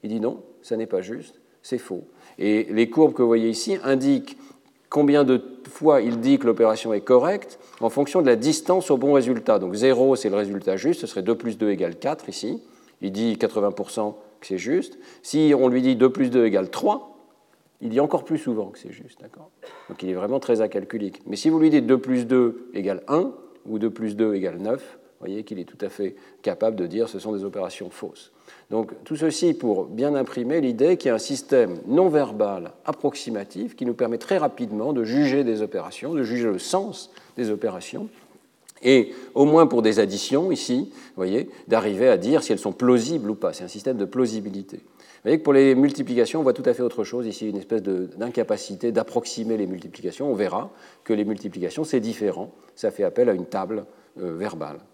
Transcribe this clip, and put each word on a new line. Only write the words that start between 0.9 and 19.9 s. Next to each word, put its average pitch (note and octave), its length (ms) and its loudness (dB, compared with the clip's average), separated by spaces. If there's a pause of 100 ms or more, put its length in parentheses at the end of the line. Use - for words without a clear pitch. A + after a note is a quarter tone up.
juste, - 400 -14 (200)
c'est - 160 -6
faux. F#2 280 -10 (340)
Et G#2+ 320 2
les A2+ 180 2
courbes D3+ 240 4
que - 80 0
vous A#2+ 60 4
voyez A2+ 220 4
ici A2+ 340 -4
indiquent C3+ 540 0 (520)
combien C#3+ 360 4
de B2+ 160 4 (280)
fois D3 320 4
il A#2 200 -2
dit C3+ 180 4
que C3 80 0
l'opération A2 460 2
est G2+ 80 0
correcte D3+ 580 2 (220)
en A2+ 80 2
fonction C#3+ 320 0
de D3 60 4
la A#2+ 100 6
distance D#3+ 520 0
au C#3 80 4
bon C3+ 140 2
résultat. A#2+ 480 4
Donc F#2 160 -4
zéro, C3 400 4
c'est A2 140 -2
le G2 80 0
résultat G2 400 -2
juste, E3 240 -2
ce A2+ 60 -10
serait G2 160 -6
deux A2+ 120 2
plus A#2 220 -8
deux G#2+ 120 0
égale F2+ 280 -2
quatre - 320 -6
ici. - 320 -8 (400)
Il G2+ 100 -6
dit A2 260 -2
quatre-vingts G2+ 340 0
pour G2 200 -10
cent G#2+ 260 -6 (220)
que - 80 -20
c'est F#2+ 100 -4
juste. B2+ 400 -4 (260)
Si D3+ 360 2
on C3 80 4
lui B2+ 140 2
dit B2+ 160 2
deux B2+ 120 6
plus B2+ 200 0
deux A#2+ 160 4
égale F#2+ 240 0
trois, - 500 -4 (640)
il A#2+ 80 -8
dit A2+ 100 0
encore D3 240 0
plus D#3 140 -4
souvent G#2+ 300 -4
que - 120 -20
c'est F2 140 -18
juste. - 260 -20
D'accord ? - 300 -20 (400)
Donc - 120 -14